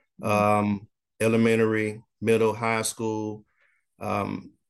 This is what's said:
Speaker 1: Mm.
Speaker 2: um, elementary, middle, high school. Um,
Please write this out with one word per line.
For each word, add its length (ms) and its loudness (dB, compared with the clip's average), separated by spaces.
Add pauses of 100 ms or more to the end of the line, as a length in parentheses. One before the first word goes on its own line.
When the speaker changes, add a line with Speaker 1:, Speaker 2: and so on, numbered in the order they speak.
(220)
Speaker 1:
Mm. 40 -4
Speaker 2:
um, 640 2 (320)
elementary, 840 2 (180)
middle, 340 2
high 280 -2
school. 640 -6 (560)
Um, 520 -6 (180)